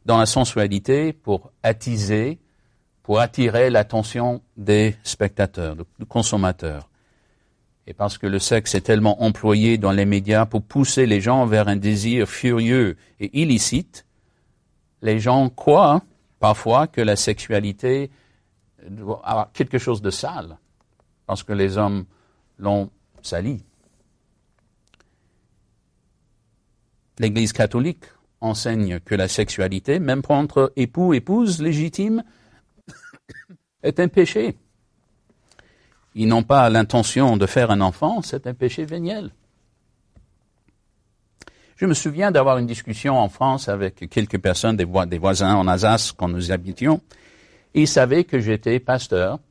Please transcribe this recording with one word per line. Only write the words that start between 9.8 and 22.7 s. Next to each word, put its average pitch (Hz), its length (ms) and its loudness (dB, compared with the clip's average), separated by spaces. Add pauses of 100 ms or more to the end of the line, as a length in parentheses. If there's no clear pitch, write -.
les 98 140 2
médias 101 400 2
pour 110 180 -4
pousser 135 420 0
les 104 140 2
gens 123 260 2
vers 107 220 2
un 101 80 0
désir 104 540 0
furieux 117 680 0 (240)
et 117 220 -4
illicite, 143 640 -2 (960)
les 110 180 0
gens 127 300 2
croient 151 540 4 (360)
parfois 113 480 2
que - 140 -4
la 107 160 2
sexualité 110 920 -2 (800)
doit 101 360 -10
avoir 107 260 -4
quelque 135 260 -4
chose 120 240 -4
de 101 80 -4
sale, 95 480 -8 (680)
parce 101 180 -8
que 107 100 -10
les 98 240 -2
hommes 101 280 -2 (520)
l'ont 101 320 -2 (320)